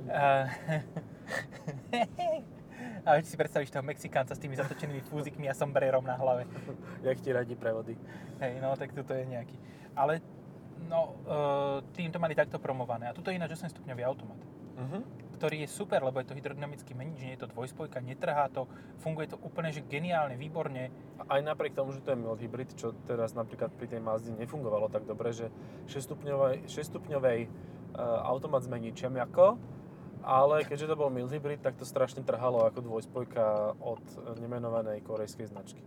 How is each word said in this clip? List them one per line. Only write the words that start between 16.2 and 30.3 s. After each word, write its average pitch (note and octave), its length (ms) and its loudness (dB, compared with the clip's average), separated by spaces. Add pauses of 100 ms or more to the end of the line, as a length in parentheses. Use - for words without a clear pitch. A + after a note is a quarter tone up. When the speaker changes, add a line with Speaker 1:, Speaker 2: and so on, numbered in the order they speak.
Speaker 1:
to C3+ 80 -10
hydrodynamický C#3+ 580 -8
menič, C3 300 -8
nie C3 100 -6
je B2+ 80 -10
to A#2+ 140 -8
dvojspojka, C3 480 -6
netrhá C#3 480 2
to, - 160 -2 (320)
funguje D#3 320 -2
to C#3 80 -10
úplne, E3 320 -4
že D3 160 -8
geniálne, D3+ 480 0
výborne. C#3+ 560 -4 (320)
Speaker 2:
Aj C#3 160 4
napriek D3+ 400 0
tomu, C3+ 160 0
že C3+ 80 -8
to C#3+ 80 -2
je B2+ 80 4
mild A2+ 240 -2
hybrid, A#2+ 320 -6
čo A#2 160 -4 (160)
teraz A#2 260 0
napríklad A#2 380 -2
pri B2 160 -8
tej A#2 160 -4
Mazde A2 320 0
nefungovalo A2 560 0
tak G#2+ 160 -2
dobre, A2 240 -2
že A2+ 160 -4 (400)
šesťstupňovej, C#3 800 2
šesťstupňovej, C#3 720 2
e, A2+ 80 -4 (800)
automat C3+ 340 2
s B2 80 -6
meničem, B2 460 -4
ako, F3+ 480 8 (580)
ale C#3+ 460 8